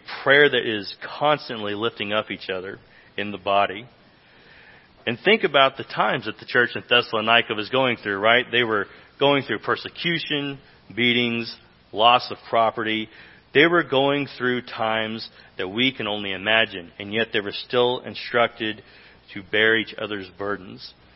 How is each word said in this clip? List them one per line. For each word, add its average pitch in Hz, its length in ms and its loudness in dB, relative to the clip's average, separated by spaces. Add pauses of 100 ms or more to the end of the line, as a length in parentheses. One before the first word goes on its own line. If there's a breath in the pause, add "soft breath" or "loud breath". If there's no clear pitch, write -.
(220)
prayer 143 260 8
that 123 160 0
is 107 300 -6 (240)
constantly 123 560 -2
lifting 104 380 -4
up 107 180 -2
each 98 180 -10
other 95 300 -8 (380 soft breath)
in 101 160 -6
the 101 60 -10
body. 98 460 0 (1200 loud breath)
And 117 180 -4
think 214 180 4
about 139 340 4
the 117 80 -10
times 165 420 -2
that 107 120 -10
the - 80 -18
church 120 300 2
in 104 120 -10
Thessalonica 117 640 2
was 104 140 -6
going 127 280 0
through, 101 220 -4
right? 113 320 4
They 120 120 2
were 110 240 0 (320 loud breath)
going 139 240 4
through 117 180 -6
persecution, 143 960 -4 (360 soft breath)
beatings, 120 640 0 (360)
loss 117 380 4
of 104 80 -12 (100)
property. 110 600 0 (460 loud breath)
They 143 120 8
were 170 160 4
going 139 460 0 (100)
through 123 240 -2
times 110 640 -4 (300 loud breath)
that 95 100 -4
we 120 220 0
can 127 160 -8
only 104 260 -4
imagine, 98 640 -2
and 101 140 -10
yet 110 200 -2
they 113 80 0
were 98 120 -8
still 123 480 -2
instructed 110 840 -4 (500 loud breath)
to 101 160 -14
bear 110 260 4
each 104 220 -4
other's 104 300 -10 (100)
burdens. 101 540 -10 (240 loud breath)